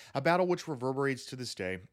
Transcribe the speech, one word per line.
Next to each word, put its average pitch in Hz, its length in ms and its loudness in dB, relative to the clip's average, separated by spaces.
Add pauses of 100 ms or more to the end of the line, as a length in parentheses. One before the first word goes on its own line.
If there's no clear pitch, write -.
(140)
a 139 60 0
battle 175 260 4
which 175 220 0
reverberates 135 560 0
to - 120 -10
this 123 180 -8
day 92 240 -2 (140)